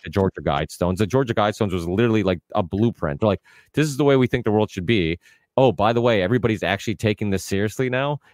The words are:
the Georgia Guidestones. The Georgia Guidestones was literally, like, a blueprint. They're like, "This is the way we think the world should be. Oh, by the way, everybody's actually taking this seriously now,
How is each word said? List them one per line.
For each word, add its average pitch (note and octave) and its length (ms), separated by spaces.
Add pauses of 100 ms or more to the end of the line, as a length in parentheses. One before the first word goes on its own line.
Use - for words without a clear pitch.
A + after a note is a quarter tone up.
the F2 60
Georgia F#2+ 300
Guidestones. D#2+ 580
The G#2 100
Georgia B2+ 260
Guidestones G#2+ 380
was E2+ 160
literally, A2 340
like, F#2 180 (140)
a G#2+ 80
blueprint. F2+ 560
They're A2 80
like, F#2+ 160 (300)
"This D3+ 160
is C#3 80
the D3+ 80
way C#3 120
we B2+ 120
think A#2+ 160
the G#2+ 80
world G#2+ 180
should F2+ 160
be. F2 320 (380)
Oh, B2+ 160
by G2+ 200
the A#2 80
way, A#2 220
everybody's G#2+ 400
actually F#2+ 320
taking G#2+ 360
this F#2+ 140
seriously G#2+ 460
now, C#3 300 (140)